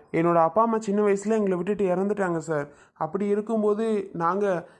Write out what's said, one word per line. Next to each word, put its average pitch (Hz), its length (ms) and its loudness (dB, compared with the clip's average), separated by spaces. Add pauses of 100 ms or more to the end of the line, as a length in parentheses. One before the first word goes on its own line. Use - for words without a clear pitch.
(120)
என்னோட 170 260 2 (100)
அப்பா 220 160 2
அம்மா 226 140 2
சின்ன 208 240 -2
வயசுல 202 360 0
எங்களை 190 200 0
விட்டுட்டு 196 360 -2
இறந்துட்டாங்க 190 440 -2
சார். 151 300 -4 (260)
அப்படி 185 340 -4
இருக்கும்போது 214 580 0 (280)
நாங்க 175 320 0 (340)